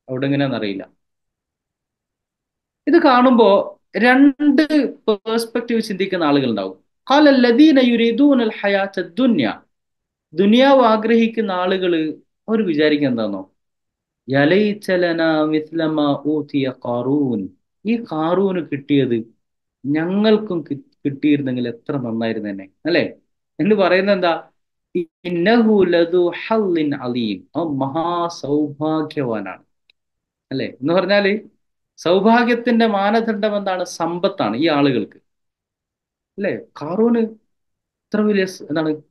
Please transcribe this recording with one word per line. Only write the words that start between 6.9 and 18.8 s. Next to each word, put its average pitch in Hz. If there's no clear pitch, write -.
ഖാല 294
അല്ലദീന 262
യുരീദൂനൽ 233
ഹയാത്ത 196
ദുന്യ. 170
ദുനിയാവ് 247
ആഗ്രഹിക്കുന്ന 226
ആളുകള് 180
അവർ 220
വിചാരിക്കുക 151
എന്താണോ, 104
യലൈത 190
ലനാ 165
മിസ്ല 156
മാ 147
ഊതിയ 143
ഖാറൂൻ. 123
ഈ 226
ഖാറൂന് 175
കിട്ടിയത് 135